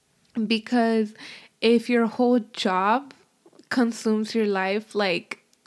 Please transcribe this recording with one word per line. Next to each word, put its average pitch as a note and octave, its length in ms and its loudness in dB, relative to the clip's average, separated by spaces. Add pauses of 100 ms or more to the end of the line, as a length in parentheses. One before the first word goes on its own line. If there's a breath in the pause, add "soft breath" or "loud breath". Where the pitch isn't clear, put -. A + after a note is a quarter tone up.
(480)
because A3+ 640 0 (480 loud breath)
if A3+ 280 2
your A#3 180 2
whole B3 320 2
job G#3+ 760 -2 (560)
consumes A3+ 640 -2
your A3 140 0
life, G3 480 -4
like, F#3+ 480 -4 (240)